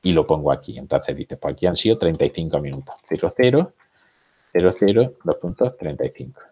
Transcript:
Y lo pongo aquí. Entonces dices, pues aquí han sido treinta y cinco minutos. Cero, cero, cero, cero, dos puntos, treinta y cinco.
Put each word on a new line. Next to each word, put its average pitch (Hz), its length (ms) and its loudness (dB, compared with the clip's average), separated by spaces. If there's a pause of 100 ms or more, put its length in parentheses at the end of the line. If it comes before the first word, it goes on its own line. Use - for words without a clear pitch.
Y 92 100 2
lo 78 140 4
pongo 76 240 0
aquí. - 280 -4
Entonces 69 360 -2
dices, - 220 -12
pues 76 160 -6
aquí - 140 -4
han 87 100 0
sido 110 220 2
treinta 82 260 0
y 69 60 0
cinco 78 300 -4
minutos. 69 340 -10 (120)
Cero, 82 300 -4
cero, 135 360 2 (800)
cero, 87 240 4
cero, 110 380 2 (100)
dos 80 140 -2
puntos, 120 400 -4
treinta 69 300 -6
y - 100 -6
cinco. - 240 -16 (120)